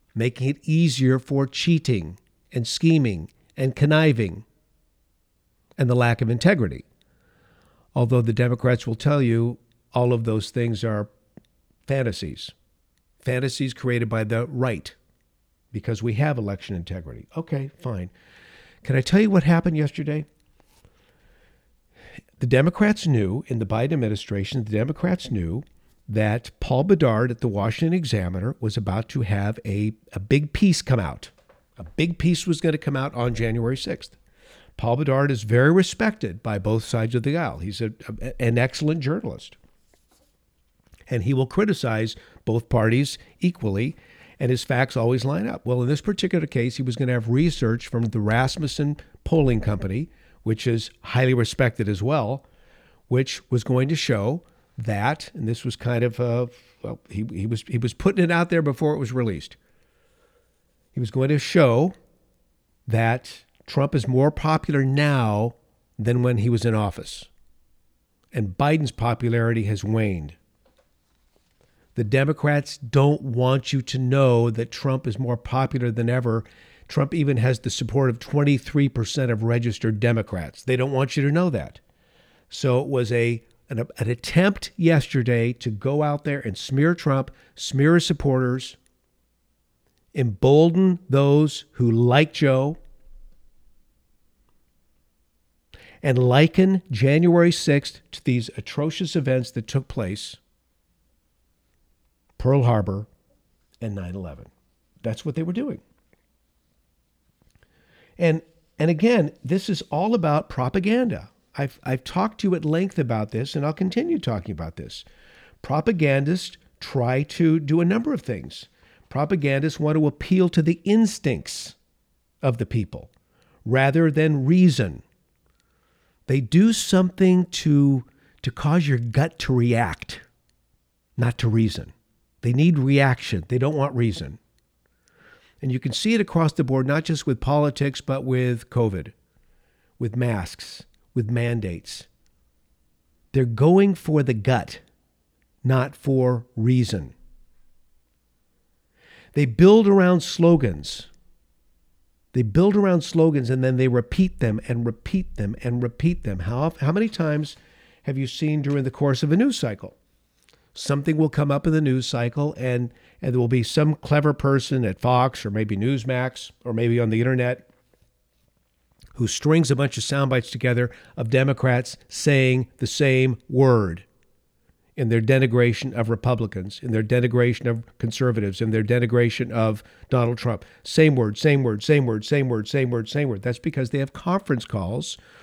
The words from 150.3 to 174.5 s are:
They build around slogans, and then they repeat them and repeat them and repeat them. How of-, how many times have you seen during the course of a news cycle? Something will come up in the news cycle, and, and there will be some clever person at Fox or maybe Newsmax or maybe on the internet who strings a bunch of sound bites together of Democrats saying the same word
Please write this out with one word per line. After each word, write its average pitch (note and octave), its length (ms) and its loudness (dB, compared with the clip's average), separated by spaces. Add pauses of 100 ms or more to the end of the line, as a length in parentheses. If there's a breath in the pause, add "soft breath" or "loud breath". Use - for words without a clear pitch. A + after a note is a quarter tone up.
They B2 100 0
build F3 320 4
around F#3+ 260 4
slogans, D3 480 2
and C3 140 0
then B2+ 140 2
they C3 100 4
repeat B2 520 0
them A2+ 280 0
and A#2 180 -2
repeat - 520 -4
them G#2 260 -4
and B2 180 -2
repeat D#3 420 -2
them. G2 160 -6
How A#2 240 -4
of-, D#3+ 140 -4
how C#3 140 0
many G#3 180 0
times D3+ 460 -4 (480 soft breath)
have C3+ 140 -4
you C3+ 100 -4
seen D3+ 340 -2
during C#3+ 220 -2
the C3 80 -4
course C#3 320 0
of D3 80 2
a E3+ 60 4
news B3 200 2
cycle? G#2 400 -6 (760 soft breath)
Something C#3+ 440 -2
will D#3 120 4
come C#3+ 220 0
up C#3 140 -2
in D#3+ 80 2
the D#3 80 2
news C3 240 2
cycle, C#3 520 -4
and, B2 360 -4 (280 soft breath)
and C3 120 -2
there B2 60 2
will A#2+ 80 2
be A#2+ 160 2
some D3+ 320 2
clever D3 380 2
person C#3 500 0
at F#2+ 160 -2
Fox B2 460 0
or A2 40 -4
maybe G#2+ 280 -2
Newsmax B2+ 720 -4 (140)
or B2 80 -6
maybe A#2 260 2
on A2+ 100 2
the A2 120 2
internet B2 480 0 (1500)
who A#2+ 120 -2
strings D3+ 440 2
a C3+ 40 2
bunch C3 220 -2
of A2 60 -6
sound C#3 260 -2
bites B2+ 220 -2
together A#2+ 400 -2 (260 loud breath)
of A2+ 120 -4
Democrats C3 680 0 (100)
saying C3 600 2 (100)
the B2 100 -4
same C3 500 2 (120)
word A#2 560 2 (920)